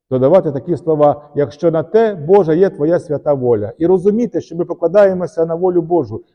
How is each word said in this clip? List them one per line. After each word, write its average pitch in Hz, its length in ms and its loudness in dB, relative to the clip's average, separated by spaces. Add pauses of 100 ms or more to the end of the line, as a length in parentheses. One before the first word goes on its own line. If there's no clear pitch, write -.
додавати 147 420 2
такі 139 260 -6
слова, 147 580 0
«Якщо 143 360 -2
на 160 120 -2
те, 214 320 0
Боже, 160 420 2
є 190 120 4
Твоя 160 300 -2
свята 143 340 -2
воля». 120 440 -2
І 160 80 -2
розуміти, 190 560 0
що - 140 -14
ми 165 100 -4
покладаємося 175 800 0
на 165 100 -4
волю 180 260 0
Божу. 156 420 -4 (120)